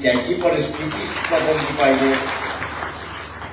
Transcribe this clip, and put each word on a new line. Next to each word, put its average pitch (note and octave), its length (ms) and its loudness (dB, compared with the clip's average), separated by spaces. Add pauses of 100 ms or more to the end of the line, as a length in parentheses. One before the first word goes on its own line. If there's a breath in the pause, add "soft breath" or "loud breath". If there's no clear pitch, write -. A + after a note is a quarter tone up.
त्याची - 380 2
परिस्थिती D#3 640 0 (240)
बदलली D#3 460 2
पाहिजे," C3+ 360 6 (1400)